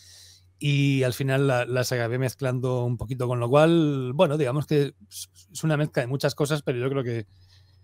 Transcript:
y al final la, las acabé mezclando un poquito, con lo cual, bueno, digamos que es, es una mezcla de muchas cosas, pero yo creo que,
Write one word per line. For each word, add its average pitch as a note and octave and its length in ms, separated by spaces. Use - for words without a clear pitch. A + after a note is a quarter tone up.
y C#3 440
al B2+ 100
final C3+ 340
la, B2 180
las B2 260
acabé A#2+ 260
mezclando B2+ 680
un B2 120
poquito, A#2+ 300
con B2 140
lo A#2+ 80
cual, D3 640
bueno, D#3 240
digamos C#3+ 280
que C#3+ 280
es, - 200
es - 140
una D#3 100
mezcla D3+ 280
de A#2+ 40
muchas C#3 280
cosas, D3 260
pero B2+ 180
yo C3 100
creo C#3 140
que, A#2 220